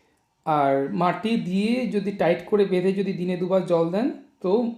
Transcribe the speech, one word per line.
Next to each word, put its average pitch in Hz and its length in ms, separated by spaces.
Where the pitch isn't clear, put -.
আর 139 480
মাটি 180 440
দিয়ে 202 500
যদি 196 240
টাইট 175 340
করে 202 200
বেঁধে 190 280
যদি 196 200
দিনে 175 240
দুবার 180 280
জল 170 240
দেন, 226 220
তো 226 360